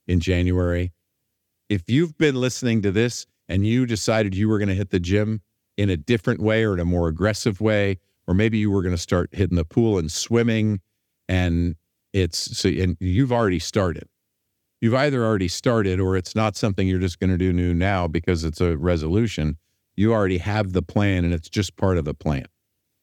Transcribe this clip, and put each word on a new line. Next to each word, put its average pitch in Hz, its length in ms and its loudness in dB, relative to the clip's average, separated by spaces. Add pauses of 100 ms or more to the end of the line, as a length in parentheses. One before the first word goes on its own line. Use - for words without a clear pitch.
in 87 140 2
January. 90 720 0 (760)
If 101 200 -2
you've 151 280 0
been 143 200 2
listening 123 460 -2
to 101 100 0
this 117 340 -2 (220)
and 98 180 0
you 123 200 0
decided 110 480 0
you 104 140 0
were 107 100 2
gonna 101 160 0
hit 98 160 -4
the 95 100 0
gym 104 420 -2 (340)
in 101 140 0
a 87 60 0
different 113 440 0
way 110 240 2
or 104 100 2
in 87 60 -2
a 85 40 -2
more 85 240 2
aggressive 101 520 -2
way, 101 380 2 (280)
or 92 80 0
maybe 110 240 2
you 104 120 2
were 98 120 2
gonna 90 140 0
start 87 360 -2
hitting 90 240 0
the 82 80 2
pool 110 340 2
and 78 120 -2
swimming, 110 680 0 (480)
and 87 480 0 (360)
it's, - 460 -4
so, 98 100 0
and 90 320 0
you've 107 320 0
already 107 260 2
started. 90 500 -4 (720)
You've 113 140 2
either 131 300 2
already 101 240 2
started 98 520 0
or 95 160 2
it's - 180 -6
not 110 220 0
something 98 320 0
you're 92 100 2
just 90 220 -2
gonna 92 180 2
do 92 140 2
new 87 220 2
now 90 340 0
because 82 360 -2
it's 78 160 -4
a 85 160 0
resolution. 82 840 -2 (380)
You 107 160 4
already 95 260 2
have 101 340 -2
the 90 100 0
plan 98 420 0
and 87 100 0
it's 80 140 -6
just - 280 -4
part 92 220 0
of 76 60 -2
the 73 100 -4
plan. 71 320 -4 (560)